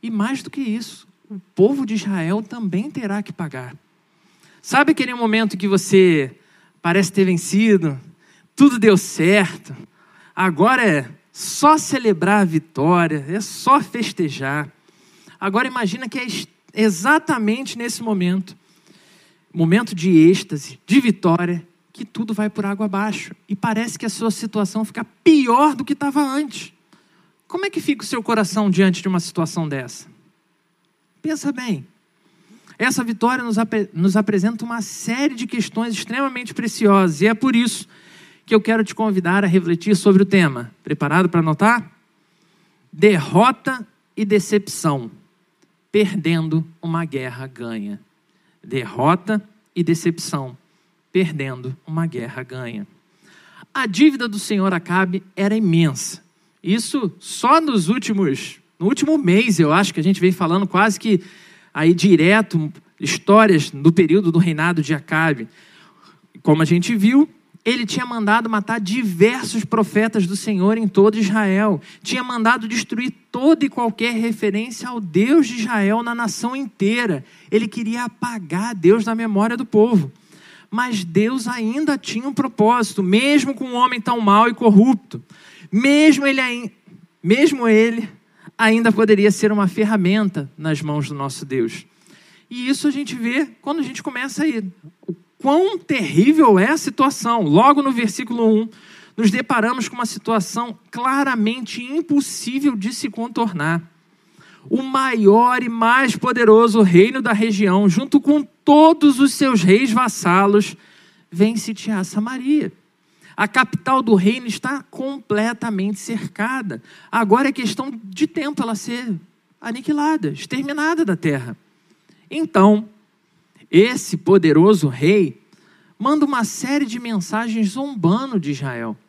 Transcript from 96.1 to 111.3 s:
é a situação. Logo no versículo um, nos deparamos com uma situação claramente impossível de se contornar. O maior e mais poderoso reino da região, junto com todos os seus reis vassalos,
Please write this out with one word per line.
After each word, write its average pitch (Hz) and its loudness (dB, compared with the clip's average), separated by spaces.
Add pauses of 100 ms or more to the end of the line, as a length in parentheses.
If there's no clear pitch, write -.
é 220 2
a 311 2
situação. 233 -2
Logo 226 6
no 269 0
versículo 233 -2
um, 220 2 (480)
nos 214 2
deparamos 240 -2
com - -14
uma 240 -4
situação 226 -4 (120)
claramente 247 -2
impossível 277 -2
de 202 -4
se 254 -8
contornar. 175 -4 (840)
O 262 -2
maior 247 2
e 247 -4
mais 233 2
poderoso 226 4
reino 202 4
da 233 0
região, 202 2
junto 262 2
com 294 2
todos 302 4
os 277 4
seus 254 0
reis 214 4
vassalos, 202 0 (540)